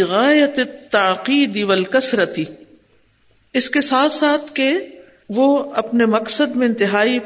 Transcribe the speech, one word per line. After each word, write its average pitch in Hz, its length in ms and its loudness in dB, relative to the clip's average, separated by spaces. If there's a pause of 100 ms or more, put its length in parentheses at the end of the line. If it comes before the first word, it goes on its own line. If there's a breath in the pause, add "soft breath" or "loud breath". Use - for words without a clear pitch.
غایت 277 500 2
التعقید 208 1120 -2
والکثرت، 190 720 0 (1160)
اس 254 140 0
کے 285 140 0
ساتھ 277 300 2
ساتھ 294 420 0
کہ 269 140 0 (600 loud breath)
وہ 247 180 2 (300)
اپنے 233 320 0
مقصد 226 460 0
میں 247 120 0
انتہائی 220 580 0